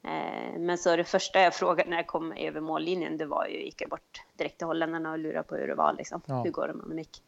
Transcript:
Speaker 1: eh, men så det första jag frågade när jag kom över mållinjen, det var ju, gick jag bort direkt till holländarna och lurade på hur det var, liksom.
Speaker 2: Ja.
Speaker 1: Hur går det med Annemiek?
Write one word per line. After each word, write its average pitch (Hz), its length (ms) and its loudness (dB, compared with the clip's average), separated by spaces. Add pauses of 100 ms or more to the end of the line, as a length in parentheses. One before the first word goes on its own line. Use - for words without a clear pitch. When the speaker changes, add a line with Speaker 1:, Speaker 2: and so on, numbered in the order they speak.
(100)
Speaker 1:
eh, 156 500 -4
men 175 180 0
så 175 180 6
det 170 80 4
första 185 360 2
jag 175 140 8
frågade 175 360 2
när 170 60 0
jag 170 100 0
kom 160 260 -4
över 156 280 -4
mållinjen, 160 580 -2
det 147 80 -4
var - 200 0
ju, - 180 -6
gick - 180 -8
jag - 80 -6
bort - 320 -12 (140)
direkt 147 220 -4
till 170 80 -4
holländarna 160 460 -2
och 160 60 -4
lurade 156 300 -4
på 160 80 -6
hur 69 120 -2
det 71 60 0
var, 76 180 6
liksom. - 340 -6
Speaker 2:
Ja. 131 160 0
Speaker 1:
Hur 170 80 0
går - 180 -2
det 156 60 -6
med - 100 -10
Annemiek? - 440 -10